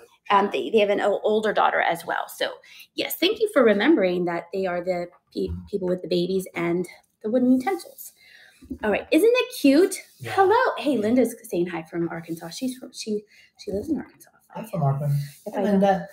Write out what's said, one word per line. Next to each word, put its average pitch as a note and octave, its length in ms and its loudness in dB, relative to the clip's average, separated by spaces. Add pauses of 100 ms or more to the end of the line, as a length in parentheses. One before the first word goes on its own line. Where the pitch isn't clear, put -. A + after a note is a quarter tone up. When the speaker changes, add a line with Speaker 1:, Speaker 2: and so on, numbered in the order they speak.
(300)
Speaker 1:
child. G3+ 240 2
Speaker 2:
they, C3 160 -4
they G#3+ 100 2
have G3+ 100 2
an G3 120 0
o-, G3+ 220 0
older G#3+ 280 0
daughter E3 300 0
as E3+ 240 -2
well. - 240 -6
So, - 220 -6 (440)
yes, - 220 -6
thank G#4 240 0
you G#4 100 2
for C4+ 140 4
remembering G3+ 600 2
that E3+ 280 -6
they F#3+ 120 -4
are F3 160 -4
the F3 260 -4 (260)
pe-, F#3+ 160 -4 (200)
people F#3 200 -4
with F3+ 120 -2
the F3 60 -12
babies F3+ 480 0
and E3+ 320 -2 (340)
the A3 80 -6
wooden B3+ 220 4
utensils. F4 640 -2 (680)
All G#3+ 80 0
right, - 220 0
isn't F#4 200 6
it B4 280 0
cute? D4 380 6 (220)
Speaker 1:
Yeah. - 160 -10
Speaker 2:
Hello. G#4+ 420 4
Hey, B3+ 200 -2
Linda's A3 460 2
saying F3+ 240 -2
hi E3 160 -8
from E3+ 260 -4
Arkansas. E3 420 -10
She's B3+ 260 -8
from, - 160 -18
she, G#3+ 300 -6 (340)
she - 160 -14
lives G3+ 160 -4
in C#4 80 -2
Arkansas. - 320 -14 (260)
Speaker 1:
I'm - 100 -10
from E3+ 160 -6
Arkansas. C#3+ 340 0 (300)
Speaker 2:
If - 80 -10
Speaker 1:
Hi, - 80 -4
Speaker 2:
I - 20 0
Speaker 1:
Linda. G3 500 2